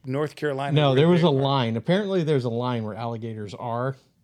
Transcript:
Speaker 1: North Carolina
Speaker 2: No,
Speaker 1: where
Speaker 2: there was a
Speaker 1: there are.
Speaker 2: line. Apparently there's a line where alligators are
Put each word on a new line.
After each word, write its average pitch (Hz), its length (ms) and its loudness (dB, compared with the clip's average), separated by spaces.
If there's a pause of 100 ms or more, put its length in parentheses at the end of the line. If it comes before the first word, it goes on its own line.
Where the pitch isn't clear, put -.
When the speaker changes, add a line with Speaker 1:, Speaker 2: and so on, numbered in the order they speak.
Speaker 1:
North 139 320 -6
Carolina 139 360 -4
Speaker 2:
No, 147 180 4
Speaker 1:
where 131 60 4
Speaker 2:
there 156 120 6
was 175 120 6
a - 20 2
Speaker 1:
there 170 80 4
are. 139 40 2
Speaker 2:
line. 135 420 0
Apparently 190 460 0
there's 143 220 0
a 123 60 -2
line 117 340 -4
where 107 100 -8
alligators 113 600 -8
are 123 420 -6 (280)